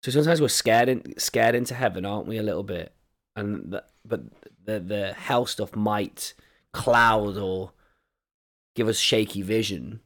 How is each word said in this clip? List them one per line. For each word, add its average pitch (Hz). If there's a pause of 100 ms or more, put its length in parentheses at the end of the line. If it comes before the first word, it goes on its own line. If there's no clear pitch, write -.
So 131
sometimes 151
we're 143
scared 117
in, -
scared 117
into 123
heaven, 104
aren't 101
we, 110
a 107
little 98
bit? 87 (440)
And 104
the, 98 (200)
but 110 (420)
the, 107
the 98
hell 123
stuff -
might 104 (380)
cloud 113
or 92 (1000)
give 113
us 113
shaky -
vision. 98